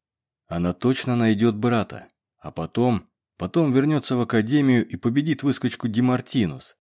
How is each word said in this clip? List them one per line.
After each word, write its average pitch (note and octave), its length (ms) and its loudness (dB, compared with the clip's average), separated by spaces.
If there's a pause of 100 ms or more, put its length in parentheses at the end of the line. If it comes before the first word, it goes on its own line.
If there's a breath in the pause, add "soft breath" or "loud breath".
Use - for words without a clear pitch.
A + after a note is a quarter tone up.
(480)
Она F2 260 -2
точно B2+ 420 -2
найдет A2+ 400 2
брата, A2 520 -2 (320)
а D2+ 120 -14
потом... A2+ 540 -2 (320)
Потом E3 360 0
вернется C3+ 420 2
в B2 60 2
Академию B2 640 2
и - 100 -10
победит C#3+ 440 -2
выскочку B2+ 460 -2
Демартинус. A#2 880 -2 (140)